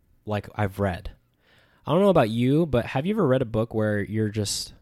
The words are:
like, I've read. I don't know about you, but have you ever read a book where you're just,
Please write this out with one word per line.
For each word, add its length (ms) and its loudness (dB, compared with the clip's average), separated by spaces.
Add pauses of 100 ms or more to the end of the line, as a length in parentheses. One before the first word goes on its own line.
(260)
like, 300 -4
I've 240 -4
read. 320 -2 (720)
I 60 -2
don't 100 4
know 80 6
about 200 6
you, 360 2
but 220 0
have 180 -4
you 80 -2
ever 140 2
read 140 4
a 40 -4
book 280 -2
where 300 0
you're 260 -2
just, 520 -6